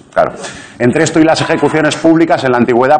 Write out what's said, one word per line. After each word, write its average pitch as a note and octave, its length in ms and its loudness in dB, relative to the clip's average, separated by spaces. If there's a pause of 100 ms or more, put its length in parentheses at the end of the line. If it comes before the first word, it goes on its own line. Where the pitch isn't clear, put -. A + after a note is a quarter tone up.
(120)
claro. - 220 -2 (440)
Entre A#2+ 240 0
esto D#3+ 160 -2
y D#3 60 4
las D#3 160 0
ejecuciones D3+ 560 -2
públicas, E3 480 0
en B2+ 80 0
la B2 60 0
antigüedad, B2+ 420 2